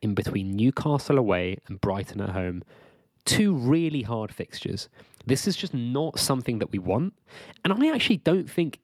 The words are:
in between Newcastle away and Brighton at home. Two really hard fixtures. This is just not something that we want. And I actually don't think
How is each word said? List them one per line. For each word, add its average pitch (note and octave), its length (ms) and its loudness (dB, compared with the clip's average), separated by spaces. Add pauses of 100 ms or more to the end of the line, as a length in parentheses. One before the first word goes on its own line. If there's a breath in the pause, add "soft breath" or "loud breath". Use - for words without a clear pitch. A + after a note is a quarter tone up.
in G#2 120 0
between G2 400 -2
Newcastle C3+ 600 2
away F#2+ 500 2
and F#2+ 140 -12
Brighton G2+ 400 -2
at G2+ 100 -4
home. F2+ 320 -4 (600 soft breath)
Two G#3 300 4
really D3+ 480 2
hard G#2+ 320 -4
fixtures. - 560 -10 (340 loud breath)
This C3 240 2
is F#3+ 80 0
just - 160 -8
not C3 460 -2
something B2+ 400 0
that G2+ 120 -2
we G2+ 80 -2
want. F#2+ 360 0 (500 loud breath)
And F#3+ 80 4
I C#4 200 4
actually A#3+ 260 2
don't E3 300 2
think D#3+ 360 -2